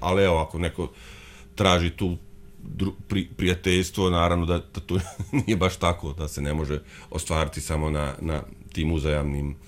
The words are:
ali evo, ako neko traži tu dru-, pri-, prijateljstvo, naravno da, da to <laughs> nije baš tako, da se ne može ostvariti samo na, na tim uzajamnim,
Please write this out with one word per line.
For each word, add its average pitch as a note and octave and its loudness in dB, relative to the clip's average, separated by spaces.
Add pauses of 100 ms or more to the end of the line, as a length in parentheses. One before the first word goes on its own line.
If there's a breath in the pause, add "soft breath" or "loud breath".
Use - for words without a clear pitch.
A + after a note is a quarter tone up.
ali F#2+ 4
evo, E2+ 4
ako D#2+ -2
neko E2+ -2 (640 loud breath)
traži F2+ 4
tu F2+ -2 (600)
dru-, F#2+ 0 (160)
pri-, F#2+ 0 (100)
prijateljstvo, F2+ 2
naravno F2 4
da, E2+ 2
da - -8
to F2+ 0 (200)
<laughs> - -2
nije G#2+ 2
baš F2+ 2
tako, E2 0
da D2+ -6
se - -8
ne C#2+ 0
može D2 -2 (300 loud breath)
ostvariti D#2+ -2
samo D#2 -2
na, D2 -2
na D#2+ -2 (300)
tim D#2+ 0
uzajamnim, D2 0 (120 loud breath)